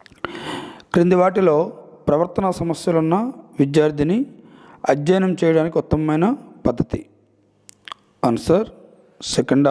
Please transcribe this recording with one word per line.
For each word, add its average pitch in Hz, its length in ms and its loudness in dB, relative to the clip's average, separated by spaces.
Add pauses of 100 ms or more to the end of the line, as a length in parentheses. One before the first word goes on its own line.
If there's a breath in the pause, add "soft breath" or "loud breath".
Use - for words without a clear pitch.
(920 loud breath)
క్రింది 180 280 4
వాటిలో 185 340 4 (540)
ప్రవర్తనా 175 500 0
సమస్యలున్న 165 580 0 (440)
విద్యార్థిని 151 560 0 (760 loud breath)
అధ్యయనం 185 380 0 (120)
చేయడానికి 160 400 0
ఉత్తమమైన 156 440 0 (400)
పద్ధతి? - 340 -4 (1300)
ఆన్సర్ 165 360 0 (680)
సెకండ్ 135 360 2